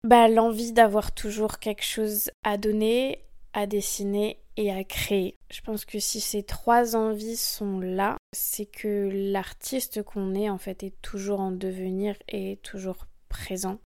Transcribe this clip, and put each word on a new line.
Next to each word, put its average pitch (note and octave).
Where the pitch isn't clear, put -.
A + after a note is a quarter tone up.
bah, A#3
l'envie A3+
d'avoir G#3+
toujours G#3+
quelque G#3+
chose G#3+
à G#3
donner, A3
à G#3
dessiner G3+
et G#3
à F#3+
créer. -
Je -
pense G#3+
que G#3
si -
ces G3+
trois A#3
envies A3
sont G3
là, F#3
c'est -
que G3+
l'artiste G3
qu'on F#3+
est, G#3
en F#3+
fait, F#3+
est F#3+
toujours G3
en F#3+
devenir F#3
et G3
toujours F#3+
présent. F#3+